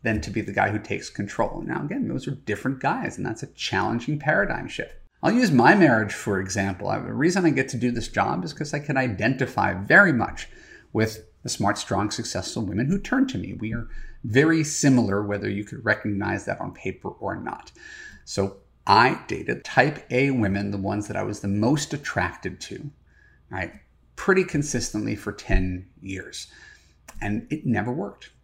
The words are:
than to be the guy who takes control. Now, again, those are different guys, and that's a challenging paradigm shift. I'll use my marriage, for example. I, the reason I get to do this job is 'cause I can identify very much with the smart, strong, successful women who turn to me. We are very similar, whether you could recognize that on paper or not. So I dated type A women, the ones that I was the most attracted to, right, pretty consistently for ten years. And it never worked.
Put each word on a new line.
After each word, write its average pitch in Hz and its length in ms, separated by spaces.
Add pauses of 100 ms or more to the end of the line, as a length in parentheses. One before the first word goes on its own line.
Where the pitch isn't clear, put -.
than 107 180
to - 100
be 107 120
the 101 100
guy 98 160
who 104 100
takes - 300
control. - 540
Now, - 200
again, 214 260
those - 200
are 143 40
different 139 480
guys, 196 360
and 98 80
that's 110 180
a - 120
challenging 117 640
paradigm 156 500
shift. - 280 (260)
I'll 202 100
use 240 180
my 135 240
marriage, 117 380
for 98 260
example. 95 520
I, 104 80
the 104 160
reason 175 320
I 156 40
get 131 200
to 120 80
do 120 120
this 117 180
job 104 360
is 151 80
'cause - 220
I 147 40
can 143 200
identify 113 760
very 147 400
much - 380 (420)
with 110 320 (180)
the - 60
smart, 104 300
strong, 104 320
successful - 560
women 107 220
who 196 100
turn 262 300
to 104 100
me. 90 160
We 107 180
are 117 160 (340)
very 156 400
similar, 120 600
whether 101 260
you 101 160
could 107 180
recognize 98 640
that 98 160
on 92 140
paper - 340
or 95 320
not. - 320 (540)
So - 320 (280)
I 113 400
dated - 380
type 143 460
A 135 200
women, 101 420
the 101 40
ones 101 320
that 101 80
I 101 60
was 101 180
the 101 80
most 117 460
attracted 90 680
to, - 300 (580)
right, 92 240 (440)
pretty 185 280
consistently 117 720
for 101 160
ten 92 540 (160)
years. 95 460 (760)
And 107 260
it 156 160
never 113 260
worked. 165 380 (160)